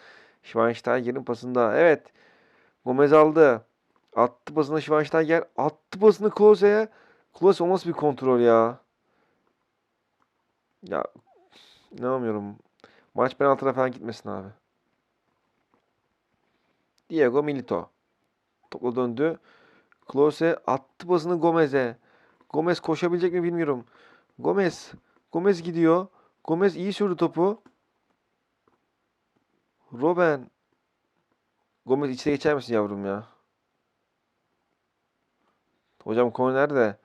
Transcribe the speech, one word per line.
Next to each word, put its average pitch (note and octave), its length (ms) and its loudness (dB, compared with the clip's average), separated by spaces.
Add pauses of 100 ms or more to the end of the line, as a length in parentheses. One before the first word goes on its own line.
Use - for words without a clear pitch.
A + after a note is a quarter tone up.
(440)
Schweinsteiger'in A#2+ 800 -2
pasında. A#2+ 540 -2
Evet. D#3+ 360 2 (720)
Gomez C#3 280 2
aldı. D3+ 520 6 (500)
Attı B2 380 -2
pasını D3+ 280 -2
Schweinsteiger. D3+ 640 0 (140)
Attı D3+ 420 -6
pasını G#3 300 4
Klose'ye. G#3 600 4 (500)
Klose F3 240 2
o E3+ 60 0
nasıl F3+ 200 -2
bir D#3+ 40 -4
kontrol C3 460 0
ya? A#2 400 4 (2000)
Ya F2 220 -6 (840)
inanamıyorum. A#2 640 -6 (580)
Maç B2+ 240 -2
penaltılara C#3 360 0
falan B2+ 180 -2
gitmesin A2 380 -14
abi. G2 180 -12 (2500)
Diego C#3+ 340 0
Milito. B2 460 -6 (800)
Topla B2 240 -6
döndü. B2+ 440 -4 (680)
Klose D3+ 600 0
attı - 400 -6
pasını E3+ 320 0
Gomez'e. C#3+ 580 0 (520)
Gomez D#3+ 300 -2
koşabilecek E3+ 540 -2
mi F3+ 100 -2
bilmiyorum. D#3+ 420 -4 (540)
Gomez. F3+ 520 -4 (400)
Gomez F3+ 300 0
gidiyor. E3+ 460 2 (360)
Gomez E3+ 320 0
iyi F#3 180 -6
sürdü F#3+ 220 -2
topu. E3+ 460 -2 (2250)
Robben. D#3 560 -2 (1400)
Gomez C3+ 240 0
içeri B2+ 240 -4
geçer D3 220 0
misin A#2+ 180 -6
yavrum G2+ 320 -2
ya? G2+ 220 -8 (2750)
Hocam A#2 280 0
konu B2+ 220 -2
nerede? C3 520 0